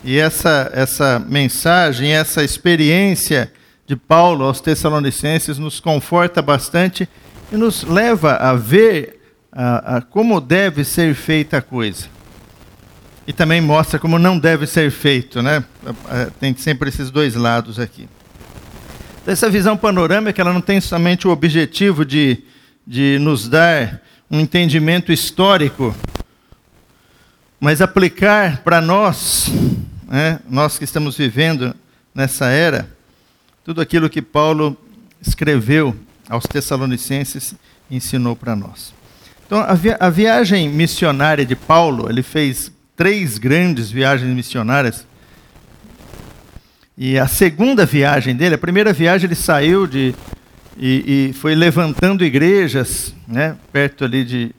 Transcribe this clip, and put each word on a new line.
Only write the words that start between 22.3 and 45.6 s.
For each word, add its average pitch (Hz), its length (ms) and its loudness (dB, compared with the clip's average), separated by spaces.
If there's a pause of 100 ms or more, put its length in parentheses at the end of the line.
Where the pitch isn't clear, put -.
de 139 320 0
nos 143 300 0
dar 151 520 2 (300)
um 151 100 0
entendimento 165 720 0
histórico, 151 840 0 (1700)
mas 147 220 2
aplicar 190 800 2
para 170 180 4
nós, 180 720 0 (560)
né, 156 400 -2
nós 143 300 0
que 143 60 -8
estamos 147 340 -4
vivendo 135 580 -2 (380)
nessa 135 320 -2
era, 151 420 0 (720)
tudo 165 200 -6
aquilo 160 260 0
que 151 140 -4
Paulo 151 520 0 (460)
escreveu 143 720 0 (360)
aos 117 140 -4
Tessalonicenses 135 1120 -6 (360)
e 131 60 -8
ensinou 123 380 -2
para 117 220 -6
nós. 95 380 -12 (520)
Então, 208 140 0
a 190 140 2
via-, 190 260 0
a 185 80 4
viagem 196 640 2
missionária 147 720 0
de 127 100 -2
Paulo, 143 540 2
ele 120 140 -2
fez 139 500 -4 (240)
três 180 400 0
grandes 127 540 0
viagens 127 440 0
missionárias, 123 720 -2 (1900)